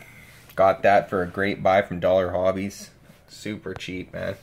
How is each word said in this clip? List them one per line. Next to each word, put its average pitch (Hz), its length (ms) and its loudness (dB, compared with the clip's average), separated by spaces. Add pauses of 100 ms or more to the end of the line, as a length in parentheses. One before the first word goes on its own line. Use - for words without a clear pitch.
(560)
Got 95 280 4
that 98 260 4
for 95 140 -2
a 87 40 -8
great 98 360 -4
buy 98 180 4
from 90 180 -4
Dollar 92 320 2
Hobbies. 95 600 -2 (360)
Super 95 460 -10
cheap, 92 400 -10
man. 90 300 -6